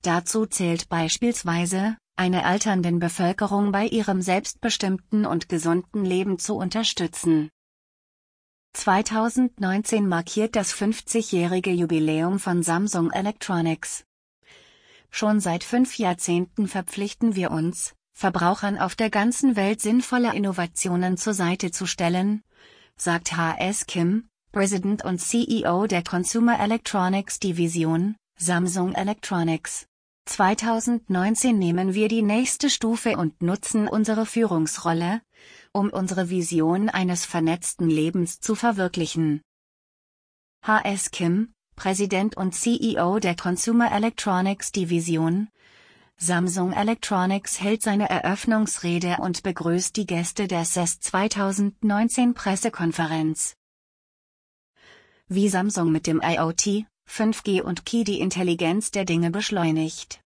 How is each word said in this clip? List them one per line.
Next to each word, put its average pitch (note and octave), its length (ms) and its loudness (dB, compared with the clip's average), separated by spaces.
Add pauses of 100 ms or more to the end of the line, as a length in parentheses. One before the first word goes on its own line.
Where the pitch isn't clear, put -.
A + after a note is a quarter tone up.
Dazu F3+ 440 0
zählt E3+ 420 -2
beispielsweise, F3+ 1080 -2 (200)
eine F#3 280 0
alternden F3+ 540 2
Bevölkerung F#3+ 720 0
bei G3+ 140 0
ihrem G#3 360 0
selbstbestimmten G3 1000 -2
und E3 240 -2
gesunden F3 560 0
Leben F#3 340 0
zu - 160 -4
unterstützen. E3+ 960 0 (1300)
Zweitausendneunzehn G#3+ 1300 0
markiert F#3 480 -2
das G3+ 180 -2
fünfzigjährige F#3+ 1000 0
Jubiläum E3 680 2
von F3 240 0
Samsung E3+ 480 0
Electronics. F3 960 -4 (1040)
Schon G#3+ 300 2
seit F3 240 -2
fünf B3 340 0
Jahrzehnten F3+ 720 0
verpflichten G3+ 680 -2
wir F#3 160 0
uns, E3 440 -4 (180)
Verbrauchern F#3+ 680 0
auf F#3+ 180 -2
der A3 120 0
ganzen A#3 480 2
Welt G#3 240 0
sinnvolle A#3+ 540 2
Innovationen F3+ 840 0
zur G#3+ 160 -2
Seite F#3 380 0
zu F#3+ 160 -6
stellen, F#3 560 0 (540)
sagt E3+ 380 -2
H E3 240 0
S F#3+ 280 -2
Kim, F#3 420 0 (240)
President G3 520 0
und F3+ 160 -2
C - 180 -2
E A3+ 280 0
O F3+ 200 2
der F#3 160 0
Consumer A3+ 580 0
Electronics G3+ 800 0
Division, E3+ 760 0 (200)
Samsung F3+ 580 0
Electronics. F3 920 -2 (400)
Zweitausendneunzehn A3 1300 2
nehmen F#3 360 2
wir G#3+ 140 2
die A3+ 140 2
nächste A#3 460 0
Stufe A3+ 480 0
und D#3+ 260 -2
nutzen G3+ 460 0
unsere A3 380 0
Führungsrolle, E3+ 960 0 (500)
um G3+ 160 2
unsere F#3 400 -2
Vision F3 600 2
eines F3+ 340 0
vernetzten E3+ 640 -2
Lebens E3 500 0
zu - 160 -2
verwirklichen. E3+ 840 0 (1200)
H G#3+ 200 2
S G3 280 -4
Kim, F#3 440 -2 (200)
Präsident G3 600 0
und F#3+ 180 -4
C A#3 200 0
E A3+ 260 0
O F#3 180 2
der F3+ 160 0
Consumer A3+ 560 2
Electronics G3+ 840 -2
Division, E3+ 760 0 (680)
Samsung F3+ 580 0
Electronics G3 840 0
hält G#3 220 0
seine G#3 280 2
Eröffnungsrede F3+ 1120 0
und F3+ 220 -4
begrüßt F3 540 -2
die G#3 100 -2
Gäste E3+ 400 -2
der F3 180 0
ces E3+ 360 -2
zweitausendneunzehn G3+ 1300 0
Pressekonferenz. E3 1200 -2 (1700)
Wie G3 200 2
Samsung F#3 420 2
mit D#3 160 0
dem D#3+ 160 2
I E3 180 0
O E3 120 0
T, G#3 340 0 (200)
fünf A3 360 -2
G F#3+ 200 0
und - 240 -6
Key A#3 180 0
die G3 160 -2
Intelligenz F3+ 680 0
der G3 160 -2
Dinge E3+ 240 2
beschleunigt. E3 960 -2